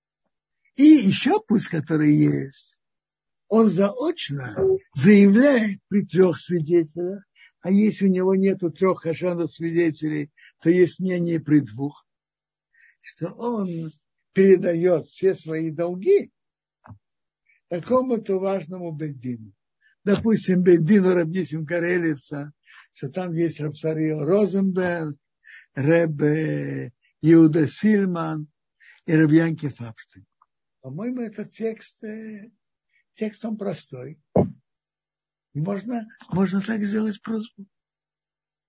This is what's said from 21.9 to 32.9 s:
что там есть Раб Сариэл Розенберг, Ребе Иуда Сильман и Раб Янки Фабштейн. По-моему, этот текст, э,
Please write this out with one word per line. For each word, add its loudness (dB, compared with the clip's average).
что -12
там -8
есть -4
Раб -8
Сариэл -4
Розенберг, -2
Ребе -2
Иуда 6
Сильман -2
и 0
Раб 4
Янки 2
Фабштейн. -16
По-моему, -8
этот -12
текст, -10
э, -16